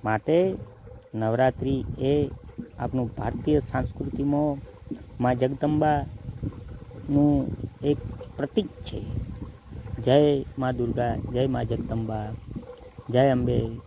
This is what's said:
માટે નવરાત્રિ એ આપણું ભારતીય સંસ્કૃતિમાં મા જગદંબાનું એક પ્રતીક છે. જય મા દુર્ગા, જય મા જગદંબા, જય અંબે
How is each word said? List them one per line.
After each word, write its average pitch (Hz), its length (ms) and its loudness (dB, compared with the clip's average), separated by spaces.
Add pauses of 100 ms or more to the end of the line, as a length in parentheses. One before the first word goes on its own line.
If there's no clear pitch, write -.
માટે 160 520 2 (580)
નવરાત્રિ 123 720 2 (140)
એ 139 300 2 (500)
આપણું 123 400 -2
ભારતીય 117 420 2
સંસ્કૃતિમાં 143 960 0 (640)
મા 123 120 4
જગદંબાનું 143 2250 2 (380)
એક 143 120 4 (400)
પ્રતીક - 300 0
છે. - 360 -10 (1000)
જય 143 420 6 (140)
મા 127 140 0
દુર્ગા, 120 440 0
જય 120 300 0
મા 123 160 0
જગદંબા, 113 680 -4 (840)
જય 127 180 6
અંબે 123 420 2 (160)